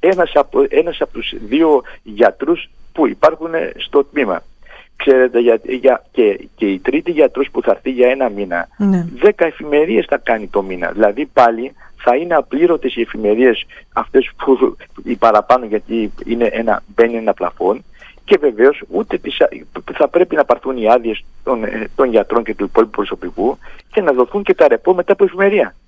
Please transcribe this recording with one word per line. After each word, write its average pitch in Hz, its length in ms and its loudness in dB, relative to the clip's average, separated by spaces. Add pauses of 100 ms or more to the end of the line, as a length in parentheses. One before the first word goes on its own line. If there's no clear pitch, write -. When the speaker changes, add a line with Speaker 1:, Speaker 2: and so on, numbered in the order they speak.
Speaker 1:
ένας 180 300 2
από, 139 340 2
ένας 160 320 0
από - 120 -6
τους - 200 -10 (160)
δύο 147 340 2 (200)
γιατρούς 117 680 -2 (220)
που - 140 0
υπάρχουν 160 440 0 (260)
στο - 280 -2
τμήμα. 104 380 -4 (540)
Ξέρετε, 127 440 2
για, 117 220 2
για, 127 500 0
και, 104 420 0
και - 120 -4
η 98 120 -2
τρίτη 165 320 -2
γιατρός 143 400 2
που 127 120 -4
θα - 80 0
έρθει 113 200 -2
για 123 180 2
ένα 131 200 0
μήνα, 92 480 -6
Speaker 2:
Ναι. 190 380 0
Speaker 1:
δέκα 202 300 2
εφημερίες 156 640 0
θα 143 100 0
κάνει 110 300 -4
το 101 140 -2
μήνα. 90 300 -6
Δηλαδή 104 400 0
πάλι 120 400 2 (240)
θα 123 200 2
είναι 170 180 -2
απλήρωτες 143 600 0
οι 117 40 -6
εφημερίες 110 640 0 (260)
αυτές - 440 0
που, 127 400 0 (280)
οι 117 100 -4
παραπάνω, 117 500 2
γιατί 107 480 -4 (120)
είναι 117 280 -2
ένα, 113 340 -2
μπαίνει 117 300 0
ένα 110 180 -2
πλαφόν. 92 500 -4 (400)
Και 202 140 4
βεβαίως 135 500 2
ούτε - 300 -4
τις, - 180 -10 (580)
θα 147 140 0
πρέπει 175 260 0
να 147 100 0
πάρθουν 127 320 -2
οι 110 140 -2
άδειες 117 340 0 (200)
των, 117 200 -2
ε, 107 300 -8
των 131 160 0
γιατρών 110 340 0
και 107 100 -6
του 101 100 -6
υπόλοιπου 107 280 0
προσωπικού 101 680 -6 (340)
και 214 80 0
να 170 120 0
δοθούν 202 300 0
και 190 120 0
τα 156 140 6
ρεπό - 260 2
μετά 180 180 -2
από 196 120 2
εφημερία. 190 500 0 (140)